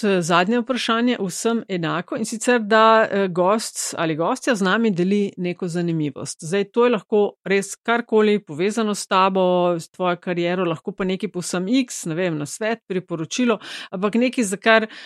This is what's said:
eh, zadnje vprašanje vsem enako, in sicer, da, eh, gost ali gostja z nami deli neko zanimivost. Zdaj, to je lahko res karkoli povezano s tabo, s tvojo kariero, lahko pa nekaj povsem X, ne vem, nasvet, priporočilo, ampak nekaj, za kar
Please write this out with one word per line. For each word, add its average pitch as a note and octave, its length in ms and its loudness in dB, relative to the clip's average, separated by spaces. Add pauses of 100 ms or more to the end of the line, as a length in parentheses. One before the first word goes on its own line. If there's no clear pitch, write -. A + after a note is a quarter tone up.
eh, F#3+ 160 2
zadnje F#3 380 2
vprašanje A#3+ 580 0
vsem A3 480 -2
enako, F3 500 -4
in A3+ 80 -4
sicer, A#3+ 380 0
da, A3 220 4 (200)
eh, G3 240 0
gost F3+ 680 -2
ali E3 200 -2
gostja A3+ 400 0
z F#3 60 0
nami G#3+ 280 2
deli G3 460 0
neko F3 320 -6
zanimivost. E3 720 -4
Zdaj, F#3+ 260 -2
to A#3 200 2
je B3 60 4
lahko G#3 280 0 (220)
res F#3+ 340 -2
karkoli G#3+ 640 2
povezano G#3 540 -2
s - 120 -6
tabo, F#3+ 360 2 (320)
s E3 160 -6
tvojo F3+ 280 -2
kariero, F3 480 -2
lahko E3 260 -4
pa G3+ 120 -6
nekaj F#3 260 -2
povsem F3+ 380 -6
X, B3 380 -2
ne D#3+ 100 -4
vem, E3+ 220 -2
nasvet, G#3+ 480 -6
priporočilo, F#3 760 -2 (280)
ampak G3 280 -4
nekaj, B3 300 2
za F#3+ 120 -4
kar A3 300 4 (180)